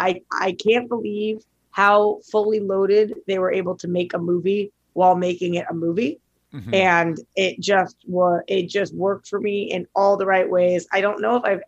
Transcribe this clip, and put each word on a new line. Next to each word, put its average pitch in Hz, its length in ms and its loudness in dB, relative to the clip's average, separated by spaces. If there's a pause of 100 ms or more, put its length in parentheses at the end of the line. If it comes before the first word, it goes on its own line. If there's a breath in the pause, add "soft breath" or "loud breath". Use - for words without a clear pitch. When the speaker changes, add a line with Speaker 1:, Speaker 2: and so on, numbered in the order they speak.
Speaker 1:
I, 175 120 -2 (120)
I 185 200 -2
can't 240 360 0
believe 214 540 -6 (300)
how 208 480 4 (100)
fully 214 300 0
loaded 196 520 2 (140)
they 190 140 -2
were 185 120 0
able 185 260 -2
to 175 100 -8
make 180 260 -2
a 180 40 -6
movie 180 520 0 (220)
while 180 240 4
making 180 400 -2
it 175 120 -4
a 170 60 -6
movie. 170 460 -2 (340)
Speaker 2:
Mm-hmm. 117 180 -8
Speaker 1:
And 170 460 2 (160)
it 190 240 -2
just 185 380 0 (100)
wa-, 180 400 2
it 190 220 -2
just 190 260 -4
worked 190 320 -4
for 202 140 -6
me 202 320 -2
in 180 240 -6
all 202 200 4
the 196 100 -4
right 190 220 2
ways. 180 440 2
I 196 80 2
don't 202 200 -2
know 220 140 0
if 247 100 0
I've 196 240 -2